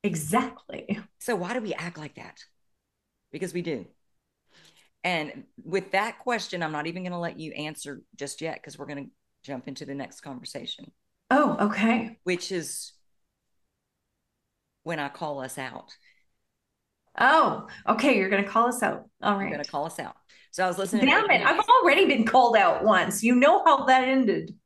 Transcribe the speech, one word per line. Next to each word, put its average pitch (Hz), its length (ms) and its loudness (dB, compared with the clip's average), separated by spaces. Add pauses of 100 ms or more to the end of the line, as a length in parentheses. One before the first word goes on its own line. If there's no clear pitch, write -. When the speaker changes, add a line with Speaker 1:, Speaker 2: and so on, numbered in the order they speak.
Speaker 1:
Exactly. 185 960 -4 (180)
Speaker 2:
So 240 180 -4
why 180 180 -6
do 247 80 -4
we 208 120 -8
act 175 240 -10
like 151 180 -16
that? - 240 -20 (920)
Because 160 240 -8
we 180 80 -4
do. 127 240 -6 (1160)
And 165 420 -6 (180)
with 185 280 -6
that 208 280 -2
question, 208 420 -6
I'm 156 100 -4
not 147 140 -6
even 175 180 -8
gonna 175 160 -8
let 170 200 -8
you 156 140 -12
answer 147 500 -12 (120)
just - 260 -10
yet, 160 200 -10
'cause - 160 -20
we're 143 80 -14
gonna 143 220 -12 (340)
jump 131 260 -12
into 139 180 -14
the 139 100 -12
next - 260 -14
conversation. - 680 -14 (400)
Speaker 1:
Oh, 285 260 2 (120)
okay. 226 540 0
Speaker 2:
Which 180 280 -4
is - 420 -8 (1900)
when 160 160 -6
I 139 100 -4
call 147 320 -8
us 131 160 -10
out. 127 380 -12 (1200)
Speaker 1:
Oh, 269 500 2 (180)
okay. 226 320 2
You're 190 120 0
gonna 196 180 0
call 226 200 2
us 247 140 -4
out. - 280 -4 (120)
All 208 120 0
Speaker 2:
I'm 196 60 -2
Speaker 1:
right. 185 120 -6
Speaker 2:
gonna 147 140 -8
call 147 200 -6
us 165 140 -10
out. 123 160 -12 (360)
So 180 120 -4
I 185 40 0
was 175 100 -4
listening 196 240 -2
to 262 60 4
Speaker 1:
Damn 403 180 4
it. 370 100 4
Speaker 2:
Abraham. 330 240 4
Speaker 1:
I've - 100 0
already 370 380 8
been 247 180 2
called 233 300 6
out 185 300 6
once. 196 360 4
You 240 140 4
know 302 300 6
how 277 200 6
that 262 220 6
ended. 214 580 0